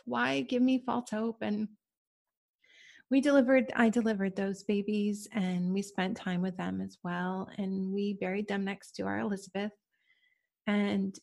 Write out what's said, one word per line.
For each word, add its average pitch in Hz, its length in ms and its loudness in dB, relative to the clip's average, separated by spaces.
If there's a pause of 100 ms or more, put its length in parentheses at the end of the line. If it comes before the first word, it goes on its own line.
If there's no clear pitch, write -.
Why 247 380 0
give 247 180 0
me 254 240 4
false 247 260 -2
hope?" 220 300 -4
And 214 280 -2 (1400)
we 269 120 4
delivered, 262 540 6
I 233 120 8
delivered 202 480 0
those 196 260 -4
babies, 208 720 -2
and 185 400 0
we 196 80 0
spent 190 380 -4
time 180 240 -2
with 185 160 -2
them 190 240 -4
as 190 200 -10
well. 185 540 -4
And 190 360 -4
we 202 220 -2
buried 196 340 -4
them 202 160 -2
next 196 320 -8
to 196 80 -4
our 196 160 -2
Elizabeth. 202 520 -4 (920)
And, 202 560 0